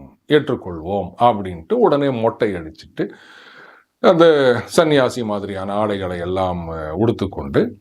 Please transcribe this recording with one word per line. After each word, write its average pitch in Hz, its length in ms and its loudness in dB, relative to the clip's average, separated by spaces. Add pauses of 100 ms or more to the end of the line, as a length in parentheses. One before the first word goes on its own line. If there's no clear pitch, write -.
(280)
ஏற்றுக்கொள்வோம் 147 920 -2
அப்படின்ட்டு 180 540 0
உடனே 147 380 2
மொட்டை 113 440 -2
அடிச்சிட்டு 85 560 -10 (880)
அந்த 160 560 6 (200)
சன்னியாசி 131 480 2
மாதிரியான 98 480 -6
ஆடைகளை 98 460 -2
எல்லாம், 90 520 -4
அஹ், 80 200 -10
உடுத்துக்கொண்டு 101 800 -2 (120)